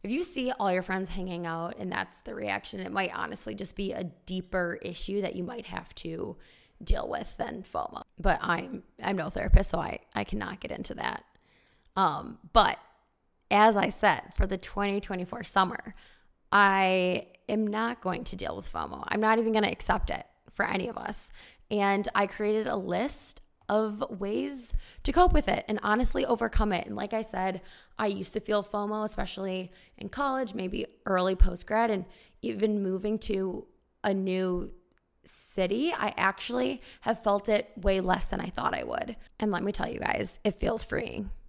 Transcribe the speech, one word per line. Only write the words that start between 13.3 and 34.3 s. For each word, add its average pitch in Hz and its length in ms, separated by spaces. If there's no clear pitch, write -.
as 208 260
I 196 120
said, 196 340
for 190 100
the 190 100
twenty 202 440
twenty-four 185 420
summer, - 540
I 190 720
am 214 180
not 226 340
going 185 240
to - 120
deal 120 180
with - 180
fomo. - 360
I'm 208 120
not 220 200
even 226 120
gonna 214 140
accept - 440
it - 140
for - 120
any - 220
of - 100
us. - 360
And 202 420
I 202 140
created 214 400
a 226 80
list 190 680
of 214 340
ways 247 540
to 285 100
cope 359 220
with 302 120
it - 220
and 214 140
honestly 247 420
overcome 220 480
it. 175 140
And 202 100
like 202 160
I 220 80
said, 190 400
I 214 80
used 196 260
to 214 80
feel 208 240
fomo, 208 400
especially 190 680
in 202 100
college, 262 460
maybe 185 320
early 185 300
post-grad, 214 560
and 185 160
even 214 420
moving 196 360
to 190 480
a 202 120
new 185 580